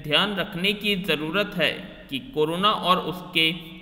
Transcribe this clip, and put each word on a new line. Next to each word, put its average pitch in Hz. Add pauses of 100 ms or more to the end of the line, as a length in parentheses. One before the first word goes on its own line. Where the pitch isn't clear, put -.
ध्यान 175
रखने 180
की 208
ज़रूरत 165
है -
कि 135
कोरोना 170
और 185
उसके 160 (280)